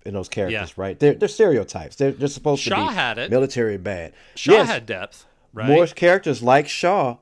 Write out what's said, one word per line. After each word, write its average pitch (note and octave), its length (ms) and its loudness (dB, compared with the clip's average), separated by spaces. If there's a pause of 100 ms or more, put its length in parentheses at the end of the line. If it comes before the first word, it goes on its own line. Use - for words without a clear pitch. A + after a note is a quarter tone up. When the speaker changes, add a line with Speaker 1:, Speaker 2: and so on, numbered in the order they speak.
Speaker 1:
in G2+ 100 -10
those F#2+ 140 -6
characters, G2+ 480 -4
Speaker 2:
Yeah. F#2 60 -8
Speaker 1:
right? F#2+ 160 -6
They're, A3 160 4
they're F#3 140 -2
stereotypes. C#3 680 0
They're, C#3 160 0
they're B2+ 160 -6
supposed C#3+ 340 -4
Speaker 2:
Shaw A3 240 -2
Speaker 1:
to D4+ 40 -2
be A3+ 40 -8
Speaker 2:
had B2+ 240 -2
it. B2+ 120 -6
Speaker 1:
military A#2+ 480 0
bad. F2+ 340 -8 (220)
Speaker 2:
Shaw - 180 2
Speaker 1:
Yes. E4 160 6
Speaker 2:
had C3 180 -6
depth, G2 400 -12 (260)
right? A2 140 -8
Speaker 1:
More D#3 220 6
characters E3+ 540 0
like C3+ 260 4
Shaw E3+ 540 -2